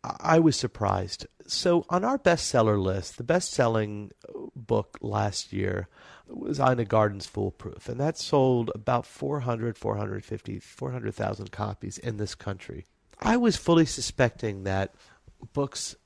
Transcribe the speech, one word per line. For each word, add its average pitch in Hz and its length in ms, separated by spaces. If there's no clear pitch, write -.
I, - 160
I 165 200
was 160 180
surprised. 98 680
So 175 420
on 180 140
our 262 140
bestseller 110 640
list, 95 360
the 120 60
best-selling 113 880
book 110 460
last 104 540
year 98 340
was - 320
Ina 127 260
Garden's 104 420
Foolproof, - 600
and 120 120
that 151 180
sold 127 560
about 117 320
four 143 360
hundred, 117 360
four 107 180
hundred 101 300
fifty, 107 320
four - 320
hundred 113 240
thousand 104 380
copies 101 480
in 110 180
this 104 160
country. - 540
I 226 160
was 233 200
fully 165 280
suspecting 113 760
that 95 320
books - 420